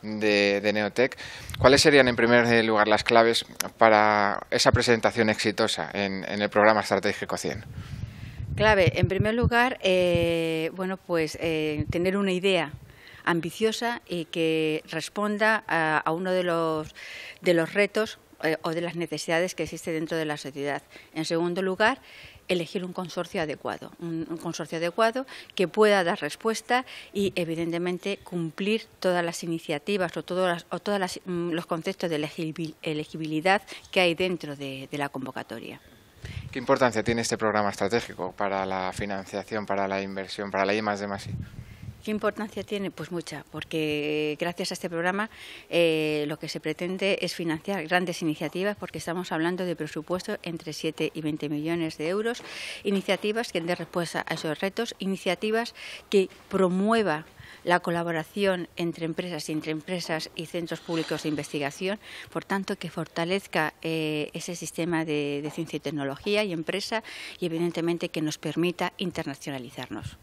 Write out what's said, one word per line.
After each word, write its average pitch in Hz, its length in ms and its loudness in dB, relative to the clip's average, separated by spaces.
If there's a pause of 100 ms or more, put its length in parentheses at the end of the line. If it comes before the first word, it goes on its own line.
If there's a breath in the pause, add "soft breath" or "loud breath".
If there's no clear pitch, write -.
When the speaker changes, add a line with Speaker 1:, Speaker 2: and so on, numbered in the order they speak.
Speaker 1:
de, 104 600 4
de 104 120 2
Neotec. 107 460 2 (400 loud breath)
¿Cuáles - 240 10
serían, 143 240 10
en 123 80 2
primer 117 500 8
lugar, 107 220 6
las 107 160 6
claves 117 420 6 (340)
para 107 760 6
esa 131 180 6
presentación 117 580 6
exitosa 104 640 0
en, 95 360 -2
en 101 120 -2
el 104 100 2
programa 104 320 8
estratégico 98 540 0
cien? - 280 -4 (920 loud breath)
Speaker 2:
Clave, 202 460 6
en 180 80 4
primer 202 260 2
lugar, 240 480 4
eh, 170 920 2
bueno, 185 240 -4
pues, 160 420 -2
eh, 156 500 -2
tener 180 260 2
una 202 140 2
idea 180 400 2 (540 loud breath)
ambiciosa 220 840 -2
y 170 200 -6
que 160 640 0
responda 208 760 0
a, 156 320 2
a 156 140 0
uno 185 180 -2
de 185 140 2
los, 160 500 0 (460 loud breath)
de 180 140 4
los 165 200 2
retos, 202 460 2 (240)
eh, 160 180 2
o 175 80 -2
de 165 120 -2
las 165 120 -4
necesidades 170 640 -2
que 170 80 -2
existe 160 260 -8
dentro 160 260 -2
de 160 100 0
la 147 100 -2
sociedad. 143 480 -6 (280 loud breath)
En 160 120 -4
segundo 175 360 0
lugar, 190 400 2 (460 loud breath)
elegir 180 360 -2
un 180 120 -8
consorcio 180 480 -6
adecuado, 127 560 -8
un, 165 320 -6
un 165 80 -6
consorcio 165 400 -6
adecuado 175 480 0 (280 loud breath)
que 180 140 2
pueda 208 340 6
dar 175 180 0
respuesta 220 680 -2 (260 loud breath)
y, 196 240 0
evidentemente, 170 880 -4
cumplir 190 640 -4 (140)
todas 180 220 2
las 170 220 -4
iniciativas 170 720 -2
o 165 60 -6
todas 180 320 0
las, 170 160 -10
o 185 80 -6
todas 202 200 -2
las, 185 280 -4
mm, 175 240 -4
los 170 160 -4
conceptos 185 420 -4
de 160 80 -2
elegibil-, 156 640 -6
elegibilidad 156 800 -2 (300 loud breath)
que 190 100 2
hay 175 140 4
dentro 165 420 -2
de, 135 340 -10
de 147 80 -6
la 143 120 -2
convocatoria. 127 720 -10 (680 loud breath)
Speaker 1:
¿Qué - 80 -6
importancia 123 440 4
tiene 117 180 0
este 113 160 -2
programa 107 320 2
estratégico 98 640 -2
para 98 320 -2
la 92 300 -4
financiación, 101 720 -6
para 98 200 0
la 98 140 -2
inversión, 98 500 -6
para 98 140 2
la 98 100 2
I 107 60 2
más 104 200 0
D 101 60 -4
más 98 200 -6
I? - 40 -10 (720 loud breath)
Speaker 2:
¿Qué 214 80 -4
importancia 208 500 -4
tiene? 196 280 -6
Pues 156 220 -10
mucha, 156 380 -8
porque 151 880 -2
gracias 175 300 -4
a - 40 -6
este 180 140 -8
programa, 185 400 -2 (400 loud breath)
eh, 156 580 2
lo 151 120 -6
que 160 100 -10
se 165 100 -8
pretende 180 600 -2
es 175 140 -4
financiar 165 520 -4
grandes 180 360 0
iniciativas, 175 540 -2
porque - 200 -10
estamos 175 340 -6
hablando 180 360 -2
de 170 100 -2
presupuesto 165 640 -6
entre 165 300 -8
siete 160 400 -4
y - 80 -10
veinte 151 300 -4
millones 160 480 -4
de 151 100 -4
euros, 214 340 -4 (420 loud breath)
iniciativas 208 680 0
que 180 80 0
den 175 160 -2
respuesta 170 500 -4
a - 80 -2
esos 160 240 -4
retos, 208 420 -4
iniciativas 202 760 -2 (340 loud breath)
que 190 220 4 (180)
promueva 190 800 2 (380 loud breath)
la 175 160 4
colaboración 170 960 -2
entre 170 280 -4
empresas 165 460 -6
y - 20 -2
entre 156 200 -2
empresas 165 640 -4
y 165 120 -8
centros 165 340 -6
públicos 160 440 -4
de 160 40 -2
investigación, 151 720 -4 (320 loud breath)
por - 140 -6
tanto, 196 320 -4
que - 120 -10
fortalezca, 170 920 -4
eh, 156 500 -2
ese 170 240 -10
sistema 160 480 0
de, 147 380 -2
de 151 80 -6
ciencia 160 260 -6
y 147 40 -4
tecnología 143 640 -2
y 196 80 -4
empresa 185 500 -4 (360 loud breath)
y, 180 80 -2
evidentemente, 170 640 -2
que 160 140 -4
nos 151 160 -4
permita 170 580 -2
internacionalizarnos. 139 1300 -8